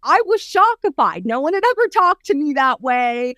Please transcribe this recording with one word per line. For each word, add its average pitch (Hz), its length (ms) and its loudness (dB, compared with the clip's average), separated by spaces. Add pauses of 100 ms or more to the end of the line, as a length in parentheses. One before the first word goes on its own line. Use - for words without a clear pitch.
I 311 240 2
was 403 140 0
shockified. 370 840 0
No 233 160 -4
one 311 140 -2
had 392 100 -2
ever 480 240 2
talked 370 380 0
to - 80 0
me 294 200 -2
that 262 260 0
way. 247 580 -2